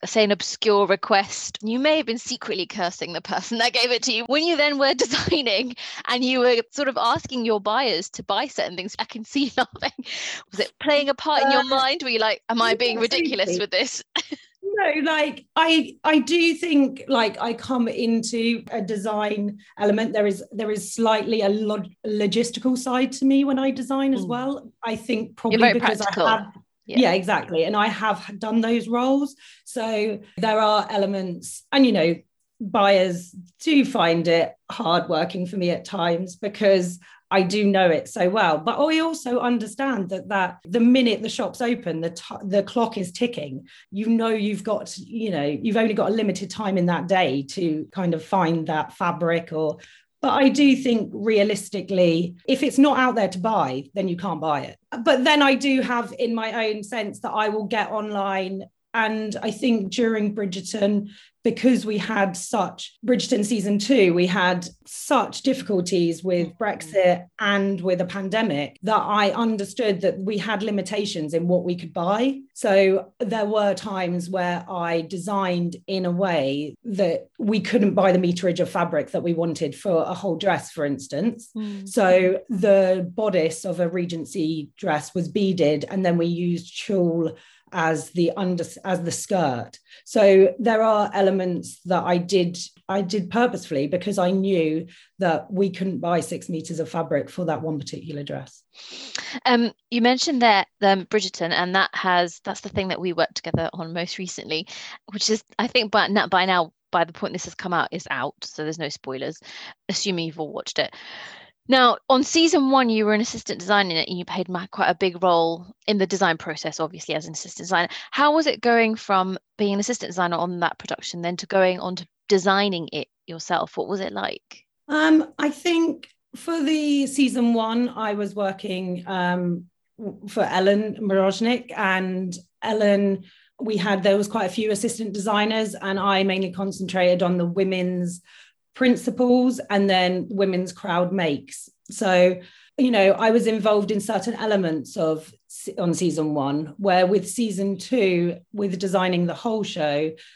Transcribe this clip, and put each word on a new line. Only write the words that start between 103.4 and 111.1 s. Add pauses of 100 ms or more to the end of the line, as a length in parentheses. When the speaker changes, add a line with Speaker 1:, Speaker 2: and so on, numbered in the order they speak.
Speaker 1:
on
most
recently, (460)
which
is, (140)
I
think
by, (200)
by
now, (180)
by
the
point
this
has
come
out,
is
out. (100)
So
there's
no
spoilers, (500)
assuming
you've
all
watched
it. (760)